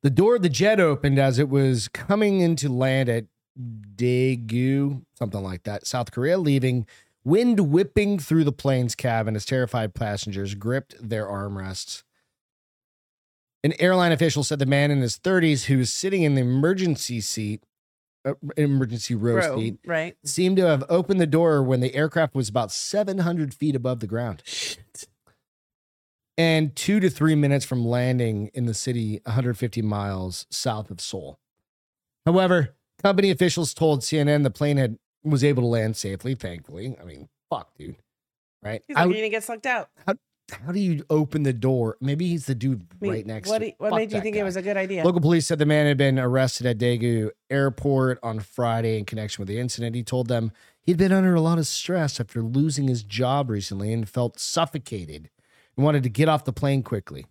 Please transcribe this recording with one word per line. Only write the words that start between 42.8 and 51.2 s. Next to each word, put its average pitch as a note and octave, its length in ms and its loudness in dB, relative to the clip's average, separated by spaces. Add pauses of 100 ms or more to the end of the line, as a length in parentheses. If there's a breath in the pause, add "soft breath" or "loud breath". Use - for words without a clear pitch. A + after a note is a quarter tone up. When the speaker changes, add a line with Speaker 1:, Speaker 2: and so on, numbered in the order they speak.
Speaker 2:
I - 120 -20
mean, G3+ 100 -2
Speaker 1:
right A2 140 -6
next - 240 -8
Speaker 2:
what A3 100 0
Speaker 1:
to A3 60 -4
Speaker 2:
do, - 120 -8
what G#3+ 120 -2
Speaker 1:
fuck A3 100 0
Speaker 2:
made A3 120 -4
you G#3+ 60 -2
Speaker 1:
that G3 60 -2
Speaker 2:
think G#3+ 140 -4
it - 20 -2
Speaker 1:
guy. G3+ 60 -2
Speaker 2:
was F#3 100 -4
a F#3+ 80 -4
good G3+ 140 -2
idea? F#3+ 260 -4
Speaker 1:
Local F3 180 4
police E3 240 4
said D#3+ 140 -2
the D3+ 60 4
man D3+ 220 4
had C#3+ 100 2
been C3+ 200 4
arrested B2+ 480 0
at A#2+ 140 0
Daegu A#2 500 0 (220)
Airport C3+ 720 0
on A2 160 -4
Friday A2+ 580 -2
in G#2 80 -4
connection G#2+ 360 -8
with F#2+ 80 -8
the G#2+ 100 -4
incident. A#2 360 -6
He A#2+ 80 -6
told B2+ 260 -4
them A2+ 220 -2 (300 soft breath)
he'd F3+ 160 0
been F#3 140 4
under F#3 240 4